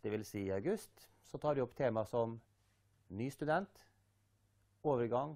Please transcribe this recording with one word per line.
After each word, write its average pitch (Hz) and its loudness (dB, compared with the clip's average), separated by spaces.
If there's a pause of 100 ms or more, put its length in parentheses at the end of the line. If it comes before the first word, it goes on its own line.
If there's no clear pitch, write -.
det 104 -2
vil 107 -2
si 101 -4
i 95 0
august, 143 -4 (180)
så - -10
tar 151 2
vi 131 2
opp - -2
tema 113 2
som 117 0 (720)
ny 113 -4
student, 160 -2 (1000)
overgang 131 2